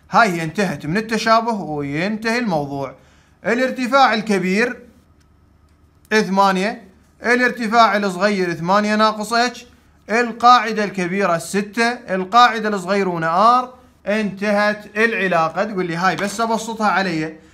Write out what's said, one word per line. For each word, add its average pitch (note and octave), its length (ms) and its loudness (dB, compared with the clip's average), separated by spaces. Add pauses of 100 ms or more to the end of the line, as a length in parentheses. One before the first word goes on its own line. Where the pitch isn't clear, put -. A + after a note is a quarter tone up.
(120)
هاي G#3+ 180 4
هي E3+ 140 -4
انتهت D#3+ 420 -4
من D#3+ 120 -2
التشابه A3+ 560 0
وينتهي F#3 840 -4
الموضوع. C#3+ 560 -4 (500)
الارتفاع A#3+ 680 2
الكبير G3+ 760 -2 (1200)
ثمانية، G3 760 2 (360)
الارتفاع A3+ 720 2
الصغير F#3+ 560 -2
ثمانية G3+ 420 0
ناقص G#3+ 380 0
اتش، A#3+ 320 -2 (440)
القاعدة A3+ 720 2
الكبيرة F#3 540 -2
ستة، G#3 520 -4
القاعدة A3 800 2
الصغيرونة F#3 580 -2
ار، A#3+ 460 4 (340)
انتهت G#3 880 -2
العلاقة. F#3 640 0
تقول F#3+ 220 -2
لي: E3 100 -4
"هاي F3 200 0
بس G3+ 260 -4
أبسطها A3 460 -2
علي". E3+ 480 -2 (180)